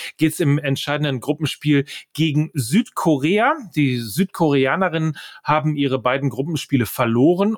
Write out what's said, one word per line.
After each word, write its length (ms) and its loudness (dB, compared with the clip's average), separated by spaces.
geht's 220 0
im 200 2
entscheidenden 600 -4
Gruppenspiel 680 -2
gegen 400 0
Südkorea. 1000 0
Die 240 0
Südkoreanerinnen 1200 0
haben 320 0
ihre 240 0
beiden 320 0
Gruppenspiele 560 -2
verloren 720 2